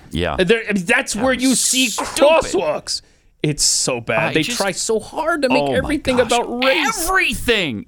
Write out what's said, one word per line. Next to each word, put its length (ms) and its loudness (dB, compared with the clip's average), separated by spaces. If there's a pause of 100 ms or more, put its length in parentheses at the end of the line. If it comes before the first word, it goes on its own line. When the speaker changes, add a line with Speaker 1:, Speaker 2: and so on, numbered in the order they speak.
Speaker 1:
Yeah. 280 -2
Speaker 2:
They're, 300 2
I 60 -2
mean, 120 -2
that's 300 0
where 180 0
you 220 0
see 340 0
Speaker 1:
Stupid. 340 -6
Speaker 2:
crosswalks. 760 2 (420)
It's 220 0
so 340 0
bad. 300 0
Speaker 1:
I 40 -6
Speaker 2:
They 100 2
Speaker 1:
just 140 -4
Speaker 2:
try 140 0
so 300 -2
hard 400 -4
to 80 2
make 140 2
Speaker 1:
Oh 80 -2
my 60 0
Speaker 2:
everything 380 -2
Speaker 1:
gosh. 120 4
Speaker 2:
about 360 -2
race. 460 2
Speaker 1:
Everything, 800 0